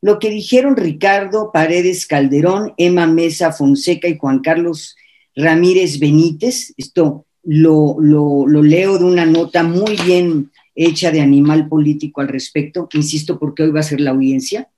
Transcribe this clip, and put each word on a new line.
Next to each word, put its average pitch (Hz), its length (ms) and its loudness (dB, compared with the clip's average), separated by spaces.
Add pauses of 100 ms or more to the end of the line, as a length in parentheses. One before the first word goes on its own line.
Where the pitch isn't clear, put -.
Lo 208 160 2
que 214 140 -4
dijeron 254 440 0
Ricardo 196 760 -2
Paredes 175 540 -2
Calderón, 156 680 0
Emma 175 280 2
Mesa 165 460 0
Fonseca 151 560 0
y 160 100 -4
Juan 135 220 -2
Carlos 165 560 -4 (400)
Ramírez 165 640 2
Benítez, 156 800 0
esto 151 500 -4 (160)
lo, 156 560 2
lo, 147 480 2
lo 151 160 2
leo 185 340 2
de 175 80 2
una 175 200 2
nota 160 360 2
muy 180 420 -2
bien 175 480 0 (220)
hecha 165 380 -2
de 156 100 0
Animal 147 480 2
Político 147 520 -2
al 135 80 -6
respecto, 151 640 -8
insisto, 151 440 -4
porque 151 240 -6
hoy 156 80 2
va 151 120 -2
a - 20 -2
ser 151 180 -4
la 143 80 -2
audiencia. 135 680 -2